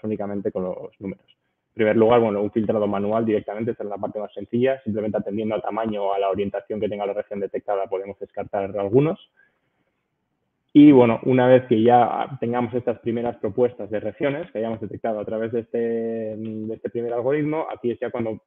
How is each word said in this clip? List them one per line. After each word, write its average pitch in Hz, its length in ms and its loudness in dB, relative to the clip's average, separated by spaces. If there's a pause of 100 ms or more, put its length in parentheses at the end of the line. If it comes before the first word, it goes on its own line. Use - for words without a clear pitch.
únicamente 101 480 -6
con 92 120 -6
los - 380 -10
números. 98 240 -10 (440)
En - 100 -8
primer 107 180 4
lugar, 117 240 6
bueno, 104 200 0
un 104 100 -2
filtrado 107 360 0
manual 101 380 -2
directamente, 107 460 -2
esta 110 120 -10
es 101 60 -8
la 101 80 -6
parte 104 220 -8
más 101 140 -10
sencilla, 123 500 -2
simplemente 107 340 -4
atendiendo 107 380 -4
al 98 60 -4
tamaño 104 440 -4
o 98 80 0
a 98 60 -2
la 98 100 0
orientación 101 500 -4
que 104 80 -2
tenga 101 180 -6
la 98 80 -4
región 104 280 -8
detectada, 98 460 -4
podemos 98 320 -8
descartar 101 580 -8
algunos. 127 420 2 (1500)
Y, 147 220 10
bueno, 120 300 8
una 127 240 4
vez 127 200 8
que 110 140 4
ya 120 580 4
tengamos 120 340 -2
estas 117 260 -4
primeras 117 380 -4
propuestas 110 520 -2
de 107 100 -4
regiones 139 520 -4
que 107 80 -6
hayamos 113 200 -4
detectado 107 400 -6
a 104 60 -8
través 110 260 -6
de 117 100 -2
este, 117 160 -8
de 113 960 -6
este - 160 -10
primer 117 220 -6
algoritmo, 147 580 -2
aquí 110 220 -4
es 107 80 -8
ya 120 100 -6
cuando 113 380 -6